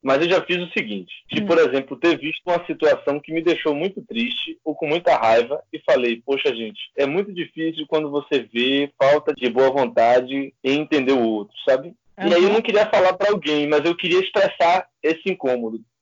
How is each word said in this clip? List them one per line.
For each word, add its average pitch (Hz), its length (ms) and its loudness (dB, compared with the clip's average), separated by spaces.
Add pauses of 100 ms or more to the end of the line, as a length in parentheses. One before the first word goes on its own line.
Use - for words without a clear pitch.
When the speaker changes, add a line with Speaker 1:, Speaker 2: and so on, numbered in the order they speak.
Speaker 1:
mas 135 200 2
eu 170 80 0
já 180 140 2
fiz 180 140 -4
o 175 140 -8
seguinte. 190 420 -8 (180)
De, 220 100 -2
Speaker 2:
Hum. 208 40 -4
Speaker 1:
por 170 120 4
exemplo, 135 380 2
ter 165 220 2
visto 156 280 -8
uma 175 200 -2
situação 147 540 0
que 156 120 -14
me 165 100 -4
deixou 160 320 0
muito 175 280 -6
triste 247 640 -6
ou 156 100 -4
com 160 120 -6
muita 165 280 2
raiva 117 560 2
e 156 80 -12
falei, 120 460 0
"Poxa, 135 280 -2
gente, 110 440 -12
é 139 80 0
muito 196 260 -4
difícil 160 560 -8
quando 156 220 -2
você 143 300 -2
vê 131 520 -2 (100)
falta 147 320 2
de 123 160 -4
boa 131 220 2
vontade 127 880 0
em 139 200 0
entender 139 320 0
o 120 120 2
outro", 107 380 -4
sabe? 135 320 0 (220)
E - 80 -6
aí - 80 4
eu 170 120 6
Speaker 2:
Aham. 202 80 4
Speaker 1:
não 226 80 2
queria 214 260 2
falar 185 260 4
pra 196 180 0
alguém, 151 360 -2
mas 151 180 2
eu 170 100 0
queria 175 240 0
expressar 185 680 0 (140)
esse 160 240 -2
incômodo, 120 580 -4 (180)